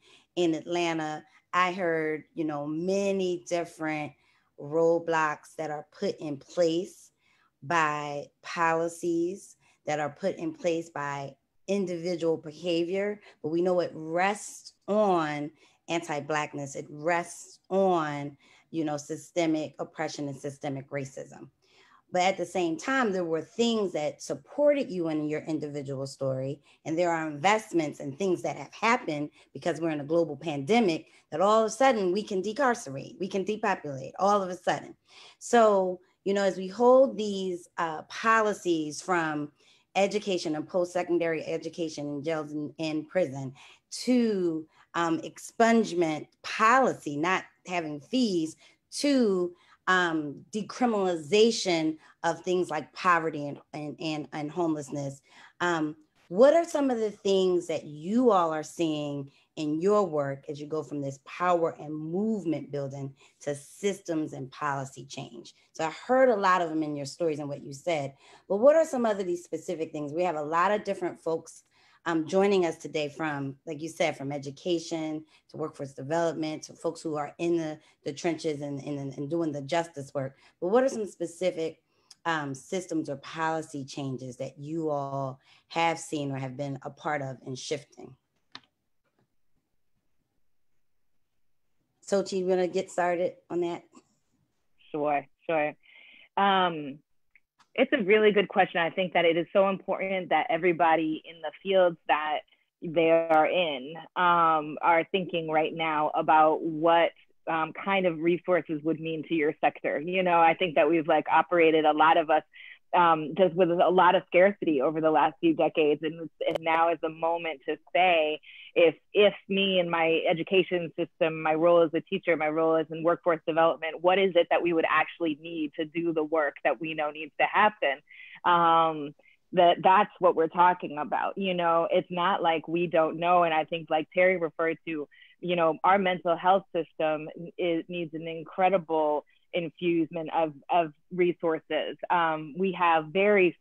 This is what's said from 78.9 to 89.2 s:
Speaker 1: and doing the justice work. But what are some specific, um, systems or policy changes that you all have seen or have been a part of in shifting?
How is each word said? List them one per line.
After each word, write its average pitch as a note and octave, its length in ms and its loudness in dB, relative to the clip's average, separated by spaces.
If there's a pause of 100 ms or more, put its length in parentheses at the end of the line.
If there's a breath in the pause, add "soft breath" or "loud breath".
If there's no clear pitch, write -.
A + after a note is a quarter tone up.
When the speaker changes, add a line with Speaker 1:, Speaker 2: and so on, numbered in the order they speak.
Speaker 1:
and C#3+ 140 -6
doing E3 220 -2
the C#3+ 100 -8
justice D#3 520 -4
work. C3+ 220 -6 (240 soft breath)
But E3+ 80 -2
what A#3+ 160 4
are C4+ 60 2
some A3 160 -6
specific, E3 720 -6 (480 soft breath)
um, D3+ 280 -2
systems E3 540 -6
or C#3 80 -6
policy D#3+ 720 -4
changes C3 500 -8
that C3+ 220 -10
you D#3 320 -6
all C#3 500 -4 (280 soft breath)
have E3 300 0
seen C#3+ 320 -6
or C3+ 60 -4
have C3 220 -8
been C#3 240 -8
a C#3+ 80 -12
part D3 320 -6
of C3+ 240 -10
in C3+ 80 -10
shifting? - 600 -12 (4000)